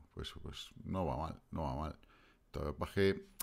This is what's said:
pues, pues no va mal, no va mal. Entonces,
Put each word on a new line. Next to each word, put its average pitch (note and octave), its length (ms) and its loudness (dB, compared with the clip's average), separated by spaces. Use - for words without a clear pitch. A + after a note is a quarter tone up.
pues, - 200 -10
pues - 260 -10
no F2+ 220 0
va B1+ 100 2
mal, D#2 340 -4
no D#2+ 120 -2
va C2+ 120 2
mal. D2+ 240 -2
Entonces, F2 680 4